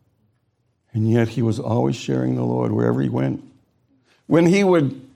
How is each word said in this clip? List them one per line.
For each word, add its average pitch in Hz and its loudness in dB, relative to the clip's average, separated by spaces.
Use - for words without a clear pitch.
And 110 0
yet 117 2
he 123 -6
was 113 -2
always 123 -2
sharing 127 -4
the - -4
Lord - -2
wherever 120 0
he 131 -2
went. 131 -4
When 165 4
he 196 4
would 170 2